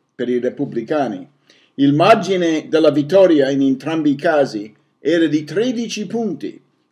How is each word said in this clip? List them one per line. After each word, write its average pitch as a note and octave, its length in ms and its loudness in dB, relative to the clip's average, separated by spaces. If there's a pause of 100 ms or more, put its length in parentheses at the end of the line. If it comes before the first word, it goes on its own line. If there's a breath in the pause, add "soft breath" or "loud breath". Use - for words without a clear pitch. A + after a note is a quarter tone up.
(160)
per A#2+ 120 -6
i B2 120 0
repubblicani. C3+ 920 -4 (500 soft breath)
Il C#3 140 4
margine F3 720 2
della D#3 240 4
vittoria D3+ 580 4
in C#3 120 0
entrambi C#3+ 500 0
i C3+ 40 0
casi A#2 600 -2 (240)
era E3 280 0
di D3+ 180 -2
tredici G#3+ 640 -4
punti, G#3 540 -8 (300)